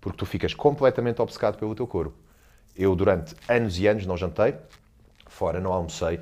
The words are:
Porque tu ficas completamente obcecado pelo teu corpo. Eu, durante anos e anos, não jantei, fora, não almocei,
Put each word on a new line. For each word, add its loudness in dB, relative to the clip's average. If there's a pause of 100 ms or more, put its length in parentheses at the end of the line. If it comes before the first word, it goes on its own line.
Porque -8
tu -6
ficas -4
completamente 2
obcecado -2
pelo -6
teu -4
corpo. -4 (640)
Eu, 4
durante 2 (120)
anos 2
e 2
anos, 2
não -4
jantei, 0 (760)
fora, -4
não -2
almocei, -4